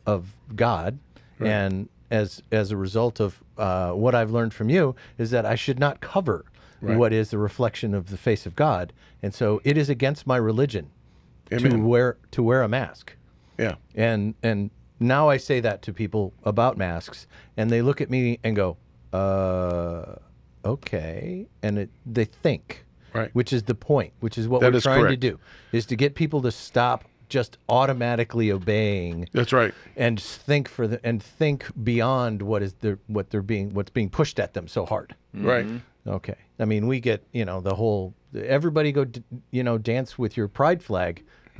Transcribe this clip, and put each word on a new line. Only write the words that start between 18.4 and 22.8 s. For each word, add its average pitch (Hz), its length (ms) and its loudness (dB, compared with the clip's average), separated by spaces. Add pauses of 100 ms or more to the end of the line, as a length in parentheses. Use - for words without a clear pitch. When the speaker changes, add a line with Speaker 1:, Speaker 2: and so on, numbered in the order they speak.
Speaker 1:
and 110 140 0
go, 90 180 0 (380)
"Uh, 92 1000 -2 (480)
okay." 120 840 -6 (160)
And 104 160 0
it, 98 100 -4 (160)
they 117 200 0
think, - 600 -4 (280)